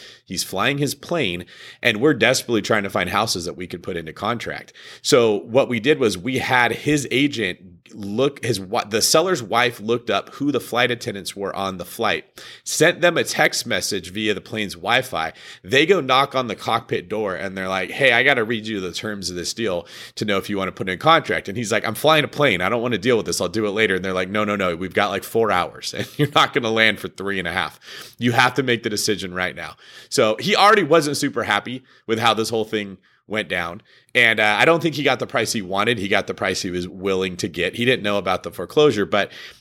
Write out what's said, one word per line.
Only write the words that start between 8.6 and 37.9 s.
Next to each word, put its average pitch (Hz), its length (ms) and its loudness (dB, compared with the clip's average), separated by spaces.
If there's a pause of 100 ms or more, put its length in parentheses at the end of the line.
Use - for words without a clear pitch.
the 107 140 0
seller's 165 400 2
wife 117 380 2
looked 117 300 -2
up 98 200 0
who 143 220 -2
the 120 80 0
flight 120 300 2
attendants 110 460 -8
were 98 180 -6
on 95 220 -4
the 85 80 -10
flight, 101 400 -2 (400)
sent - 360 2
them 170 160 4
a 120 80 2
text - 420 0
message 92 440 -4
via 104 240 -2
the 90 60 -6
plane's 101 340 -6
Wi-Fi. 87 580 0 (300)
They 131 240 2
go 185 140 4
knock 135 340 2
on 127 120 0
the 104 80 -6
cockpit 117 540 -4
door 104 260 -2
and 95 220 -8
they're 95 120 -4
like, 95 220 -2
"Hey, 131 220 4
I 117 100 6
gotta 131 220 2
read 110 220 -4
you 107 140 -4
the 90 120 -6
terms 101 380 -8
of 90 60 -8
this 85 180 -6
deal 95 320 -4 (300)
to - 80 -6
know 101 140 0
if 95 120 -4
you 101 60 -4
wanna 92 160 -2
put 95 160 -8
in 92 60 -2
a 85 40 -6
contract." 147 500 2
And 98 80 -8
he's 110 160 -4
like, 107 140 0
"I'm 110 80 -4
flying 151 300 2
a 113 40 -4
plane. 123 320 2
I 92 80 0
don't 117 140 0
wanna 120 160 -2
deal 117 180 2
with 90 100 0
this. 85 140 -4
I'll 92 80 0
do 107 180 -2
it 104 40 -2
later." 101 260 2
And 90 80 -4
they're 95 80 -2
like, 92 160 -2
"No, 107 160 0
no, 101 120 0
no. 92 180 0
We've 85 200 -8
got, 101 160 2
like, 95 140 -4
four 113 260 0
hours 87 440 -2
<laughs> - 20 -12
and 104 100 -6 (120)
you're 147 160 2
not 151 180 4
gonna 117 180 0
land 110 300 4
for 92 80 -6
three 98 300 -6
and 85 100 -4
a 82 40 -4
half. 87 260 -4 (400)
You 120 140 0
have 127 220 4
to 139 80 0
make 120 200 0
the 113 80 -4
decision 98 440 -4
right 90 200 -4
now." 78 220 -14 (320)
So 110 320 2
he 185 160 0
already 208 260 6
wasn't 151 340 4
super 117 280 -2
happy 113 380 -2 (240)
with 110 120 0
how 113 160 4
this 110 160 -2
whole 113 140 -2
thing 101 340 -6 (300)
went 104 200 -4
down. 87 320 -6 (340)
And, 113 260 6
uh, 107 180 4
I 123 60 4
don't 160 180 6
think 151 140 -2
he 143 80 -2
got 127 160 2
the 123 60 -4
price 117 260 -2
he 110 100 -4
wanted. 101 340 0
He 98 120 -4
got 98 180 2
the 95 80 -6
price 95 260 -2
he 95 100 -6
was 90 180 -4
willing 95 500 -2
to 101 100 -4
get. 87 280 -2
He 117 80 -2
didn't 120 180 2